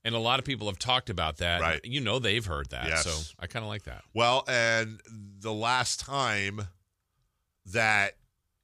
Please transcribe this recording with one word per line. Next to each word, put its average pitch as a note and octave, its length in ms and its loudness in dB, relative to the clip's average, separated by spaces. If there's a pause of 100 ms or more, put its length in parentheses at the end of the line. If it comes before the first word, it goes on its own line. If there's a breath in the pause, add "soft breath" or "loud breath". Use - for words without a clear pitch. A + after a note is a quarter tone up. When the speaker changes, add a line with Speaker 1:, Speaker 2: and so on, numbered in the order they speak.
Speaker 1:
And A2+ 100 -2
a A#2 60 0
lot A#2+ 180 2
of B2 60 -4
people G#2+ 240 -4
have F#2 100 -4
talked B2+ 320 0
about D#2+ 280 -2
that. E2+ 220 0
Speaker 2:
Right. E2 240 0
Speaker 1:
You B2+ 160 -4
know A#2+ 200 0
they've A2 260 0
heard D2 240 -6
that. B1 160 -6
Speaker 2:
Yes. D#2+ 160 0
Speaker 1:
So D#2 380 -4
I F2 80 -8
kinda A2+ 180 -8
like G#2+ 160 -8
that. - 220 -14 (100)
Speaker 2:
Well, A#2+ 320 4
and A2+ 640 2
the G2+ 440 -10
last A#2+ 460 0
time G#2 720 -2 (960)
that G#2 480 4 (520)